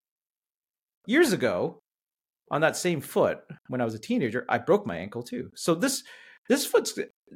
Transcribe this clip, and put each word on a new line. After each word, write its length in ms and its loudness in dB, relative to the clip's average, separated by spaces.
Years 280 4
ago, 460 0
on 120 0
that 160 4
same 240 0
foot, 380 2
when 140 -4
I 20 0
was 100 -2
a 40 -10
teenager, 500 -2
I 80 2
broke 300 2
my 100 -6
ankle 260 -8
too. 320 -10
So 200 0
this, 280 -2
this 160 2
foot's 340 0